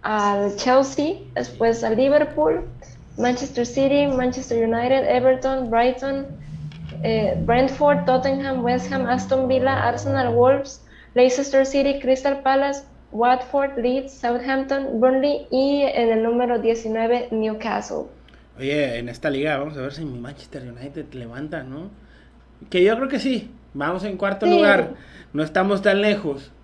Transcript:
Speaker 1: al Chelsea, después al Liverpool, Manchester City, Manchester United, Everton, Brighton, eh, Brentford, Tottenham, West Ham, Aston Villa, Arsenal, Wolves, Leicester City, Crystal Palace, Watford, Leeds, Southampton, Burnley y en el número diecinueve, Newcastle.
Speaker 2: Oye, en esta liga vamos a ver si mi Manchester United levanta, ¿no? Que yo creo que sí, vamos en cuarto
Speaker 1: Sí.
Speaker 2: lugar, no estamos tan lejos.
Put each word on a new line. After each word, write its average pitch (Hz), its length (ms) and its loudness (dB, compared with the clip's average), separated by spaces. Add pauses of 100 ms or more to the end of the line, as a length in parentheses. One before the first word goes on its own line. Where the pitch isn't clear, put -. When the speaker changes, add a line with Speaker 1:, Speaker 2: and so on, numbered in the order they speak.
Speaker 1:
al 202 540 0
Chelsea, 269 580 2 (200)
después 233 500 -2
al 220 120 0
Liverpool, 302 680 2 (540)
Manchester 247 480 -2
City, 277 420 2
Manchester 254 600 0
United, 247 360 2 (100)
Everton, 262 560 2
Brighton, 262 560 0 (800)
eh, 220 400 0
Brentford, 269 600 2
Tottenham, 262 600 0
West 240 280 0
Ham, 262 140 -2
Aston 254 400 0
Villa, 262 400 2
Arsenal, 247 480 0
Wolves, 262 500 2 (300)
Leicester 269 520 4
City, 277 340 0
Crystal 269 420 0
Palace, 277 420 0 (280)
Watford, 254 680 0
Leeds, 254 340 -2
Southampton, 269 880 -2
Burnley 269 500 2
y 277 320 2
en 233 280 2
el 220 120 2
número 240 360 0
diecinueve, 226 720 0
Newcastle. 214 760 -4 (540)
Speaker 2:
Oye, 135 400 -2
en 120 100 -8
esta 127 200 -6
liga 139 300 -2
vamos 147 180 -6
a 135 60 -10
ver 135 100 -8
si 156 120 -10
mi 127 140 -10
Manchester 131 440 -14
United 135 520 -14
levanta, 131 480 -10
¿no? 147 280 -14 (800)
Que 180 140 4
yo 220 120 4
creo 262 120 -2
que 269 100 -2
sí, 254 320 -2 (240)
vamos 160 300 -4
en 196 120 -6
cuarto 196 300 -2
Speaker 1:
Sí. 349 60 6
Speaker 2:
lugar, 202 380 6 (420)
no 151 100 -2
estamos 190 400 0
tan 202 200 4
lejos. 202 500 -2 (120)